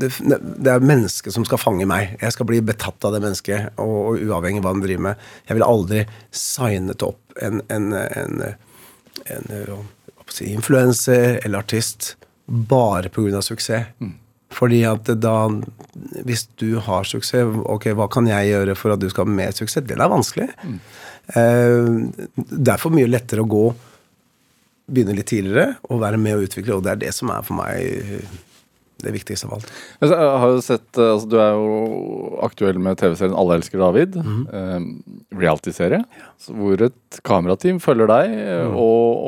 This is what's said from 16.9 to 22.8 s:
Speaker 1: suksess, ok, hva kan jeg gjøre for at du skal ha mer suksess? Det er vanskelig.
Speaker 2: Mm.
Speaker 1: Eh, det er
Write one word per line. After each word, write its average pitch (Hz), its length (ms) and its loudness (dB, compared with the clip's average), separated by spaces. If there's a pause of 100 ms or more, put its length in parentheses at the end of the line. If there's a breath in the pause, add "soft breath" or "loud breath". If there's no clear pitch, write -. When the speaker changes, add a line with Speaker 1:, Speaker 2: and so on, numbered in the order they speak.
Speaker 1:
suksess, 113 440 0 (160)
ok, 107 280 -2
hva 104 160 0
kan 120 160 4
jeg 101 220 2
gjøre 98 260 2
for 107 160 0
at 98 80 -2
du 95 80 0
skal 92 160 0
ha 104 80 0
mer 95 200 -2
suksess? 123 320 -6
Det 110 100 -6
er 156 160 2
vanskelig. 202 380 0 (120 loud breath)
Speaker 2:
Mm. 139 140 -10 (580 loud breath)
Speaker 1:
Eh, 120 540 4 (480)
det 127 380 0
er - 80 -4